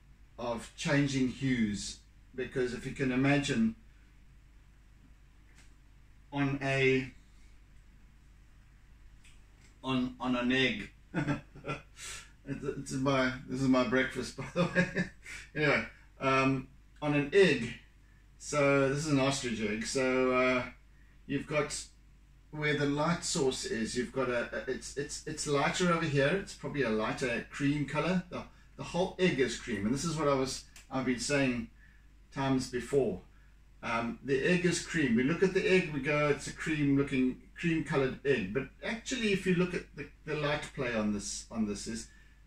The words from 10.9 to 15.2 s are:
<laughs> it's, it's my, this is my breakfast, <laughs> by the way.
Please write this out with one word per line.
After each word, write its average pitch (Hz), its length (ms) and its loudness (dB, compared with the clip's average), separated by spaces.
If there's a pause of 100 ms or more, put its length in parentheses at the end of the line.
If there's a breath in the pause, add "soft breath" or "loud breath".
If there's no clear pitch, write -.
<laughs> - 100 -16
it's, - 1500 -8
it's 139 300 -6
my, 131 380 2 (180)
this 127 120 -6
is 135 60 2
my 127 160 6
breakfast, 123 540 0
<laughs> - 0 -
by 135 160 -8
the 175 100 2
way. 175 240 2 (680 loud breath)